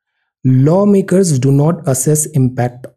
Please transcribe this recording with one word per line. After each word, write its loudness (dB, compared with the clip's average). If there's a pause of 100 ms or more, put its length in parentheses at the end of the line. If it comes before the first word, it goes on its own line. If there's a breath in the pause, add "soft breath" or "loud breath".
(640)
Lawmakers 2
do 2
not -2
assess -2 (100)
impact -4